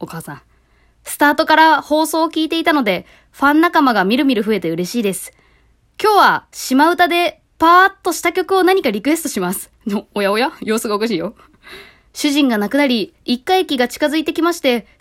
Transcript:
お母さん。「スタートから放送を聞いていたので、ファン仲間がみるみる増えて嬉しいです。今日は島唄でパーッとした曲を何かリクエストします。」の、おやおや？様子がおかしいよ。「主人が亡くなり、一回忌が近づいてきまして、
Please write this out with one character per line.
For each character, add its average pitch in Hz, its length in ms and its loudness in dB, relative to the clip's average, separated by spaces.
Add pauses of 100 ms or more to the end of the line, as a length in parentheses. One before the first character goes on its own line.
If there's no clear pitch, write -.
お 160 60 -12
母 165 160 -14
さ 151 100 -16
ん。 - 100 -20 (600)
「ス - 140 -10
タ 294 140 4
ー - 20 -12
ト 320 100 0
か 311 120 2
ら 311 260 6
放 311 240 0
送 320 160 -2
を 320 80 0
聞 320 140 -4
い 311 40 -4
て 330 100 -4
い 320 60 -4
た 330 80 2
の 285 120 0
で、 185 200 -2 (280)
フ - 100 -16
ァ 285 100 4
ン 311 80 4
仲 339 220 2
間 254 100 4
が 196 120 0
み 214 120 0
る 294 80 0
み 269 100 2
る 208 80 -2
増 214 120 -2
え 190 60 -2
て 165 100 -4
嬉 175 200 -6
し 240 100 -4
い - 20 -2
で 196 100 -2
す。 - 220 -14 (680)
今 415 120 4
日 - 20 2
は 220 340 4
島 285 400 2
唄 349 180 2
で 339 340 -2 (160)
パ 349 260 6
ー 381 60 4
ッ - 20 -12 (100)
と 339 120 -2
し - 80 -10
た 349 100 -2
曲 370 240 -2
を 370 60 2
何 370 200 2
か 254 80 -2
リ 202 120 -4
ク 277 80 -2
エ 330 60 2
ス 330 80 -6
ト 269 40 -6
し - 100 -8
ま 185 140 -4
す。」 - 180 -12 (160)
の、 202 280 -6
お 208 80 -2
や 196 100 0
お 214 60 0
や？ 254 140 -2 (100)
様 214 160 -2
子 233 100 -6
が 208 60 -2
お 202 40 -2
か 214 80 -2
し 226 80 -4
い 156 40 -2
よ。 175 160 -8 (800)
「主 294 160 -2
人 285 180 2
が 226 80 0
亡 202 140 -4
く 277 80 -2
な 285 80 2
り、 233 280 -4 (120)
一 247 180 -4
回 370 220 0
忌 285 100 -6
が 247 100 0
近 - 200 -4
づ 294 100 -4
い 311 80 -4
て 339 80 -6
き 349 80 -8
ま 339 140 0
し - 60 -14
て、 240 260 -2 (140)